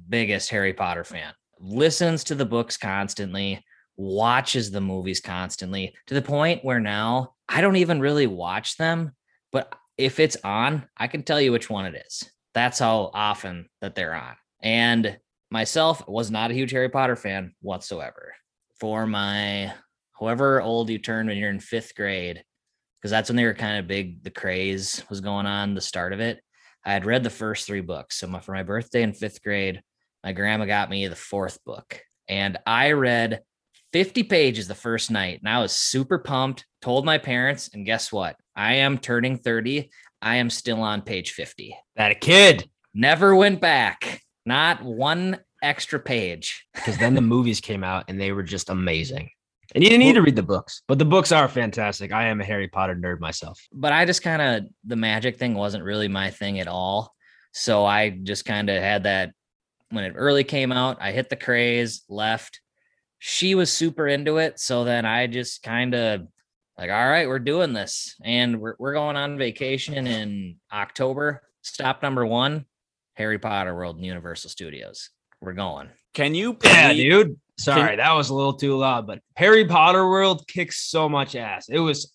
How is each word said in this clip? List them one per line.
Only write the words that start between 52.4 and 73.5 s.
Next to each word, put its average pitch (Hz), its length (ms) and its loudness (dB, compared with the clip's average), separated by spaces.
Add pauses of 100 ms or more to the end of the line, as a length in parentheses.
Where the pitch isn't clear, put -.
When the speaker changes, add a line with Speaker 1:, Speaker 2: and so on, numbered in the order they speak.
Speaker 2:
a 98 40 -4
Harry 98 240 -4
Potter 92 280 -2
nerd 90 240 -4
myself. 80 400 -10 (100)
Speaker 1:
But 143 220 0
I 165 140 4
just 175 160 0
kinda, 143 400 0 (220)
the 117 120 -6
magic 110 400 0
thing 123 180 -2
wasn't 101 300 -4
really 104 240 -4
my 95 220 -4
thing 98 280 -6
at 90 100 -6
all. 92 460 -4 (380)
So 104 320 2
I 104 260 4
just 95 360 -8
kinda 104 340 0
had 98 240 0
that 95 280 0 (580)
when 110 140 -6
it 92 120 -8
early 139 280 2
came 135 280 -2
out, 127 280 0
I 98 120 -4
hit 127 160 -4
the 127 80 -6
craze, 120 720 0
left. 107 520 -4 (580)
She - 360 0
was 180 180 2
super 160 340 0
into 143 320 0
it. 160 220 -2
So 123 240 -2
then 120 200 0
I 117 220 2
just 120 360 -8
kinda 117 640 -2 (500)
like, 90 140 -8
"All 113 180 2
right, 156 180 2
we're 131 140 -2
doing 147 320 0
this." - 500 -8
And 120 380 0
we're, 110 180 -8
we're 135 140 -6
going 147 240 -2
on 143 220 -4
vacation 135 680 -4
in 101 500 -6 (160)
October. 131 720 -4 (200)
Stop 135 400 -4
number 131 220 0
one, 131 420 0 (480)
Harry 107 240 -4
Potter 98 360 -4